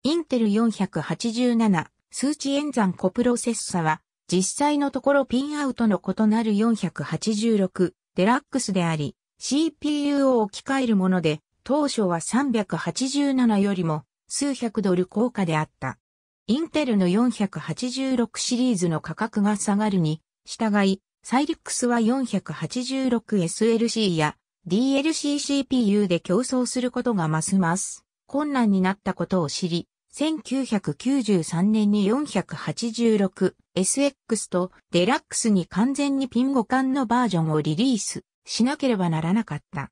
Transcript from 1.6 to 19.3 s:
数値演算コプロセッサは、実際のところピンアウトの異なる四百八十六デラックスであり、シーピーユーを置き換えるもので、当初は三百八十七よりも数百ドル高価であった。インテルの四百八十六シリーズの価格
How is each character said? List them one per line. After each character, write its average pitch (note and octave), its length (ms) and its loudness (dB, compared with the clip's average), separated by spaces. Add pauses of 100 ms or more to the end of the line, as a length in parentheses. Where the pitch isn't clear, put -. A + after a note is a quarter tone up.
数 D4 240 -2
値 - 160 -4
演 C#4+ 220 -2
算 G3+ 180 2
コ - 180 -2
プ A#3+ 140 -2
ロ A#3+ 140 2
セ A#3 140 -4
ッ - 20 -4
サ - 300 -4
は、 D#3 180 0 (260)
実 F#3 160 2 (140)
際 D4 200 2
の C#4+ 140 0
と C4+ 80 -4
こ C4+ 140 2
ろ C#4 120 4
ピ C4 240 -2
ン D4+ 80 -4
ア D4 80 -2
ウ B3+ 80 -2
ト A#3 140 0
の G3+ 180 2
異 G#3+ 220 0
な A3 160 2
る G#3+ 140 0
四 A3+ 180 2
百 E3 280 -6
八 D#3+ 320 -4
十 A3 220 0
六 F#3 380 0 (200)
デ F3+ 100 2
ラ B3 160 2
ッ - 0 - (100)
ク C4+ 80 -2
ス G#3+ 140 -4
で F#3 100 0
あ E3 100 0
り、 D3+ 220 -4 (240)
シ D4+ 280 0
ー D4+ 120 -4
ピ D4 240 -2
ー C#4+ 40 0
ユ C#4+ 180 2
ー - 20 4
を B3+ 140 4
置 G3+ 200 -4
き - 60 -20
換 C4+ 160 0
え B3 40 0
る A3 100 2
も F#3 100 2
の F#3 140 2
で、 D3+ 180 0 (240)
当 C#4+ 240 0
初 A#3 140 -2
は F3 180 0
三 C4 320 0
百 G#3+ 240 -2
八 E3+ 320 -4
十 C#4 260 0
七 A#3+ 260 2
よ G3+ 140 2
り F3+ 120 -2
も D#3 180 -2 (300)
数 C#4 200 -2
百 A#3 280 -4
ド F#3+ 140 2
ル F3+ 120 0
高 A#3 220 -2
価 G3+ 160 -2
で D#3+ 120 -2
あ D#3 60 0
っ D#3 60 -8 (120)
た。 C3+ 160 -8 (500)
イ A3+ 100 2
ン D#4+ 120 -4
テ D4+ 160 0
ル A#3+ 100 0
の F#3 140 4
四 A#3 220 2
百 G3 280 -4
八 E3 300 -6
十 C4 260 -2
六 A#3 220 -2
シ - 180 -2
リ B3+ 160 2
ー A3+ 60 2
ズ F3 100 0
の D#3+ 140 -2
価 D#3+ 120 -12
格 G#3+ 280 -2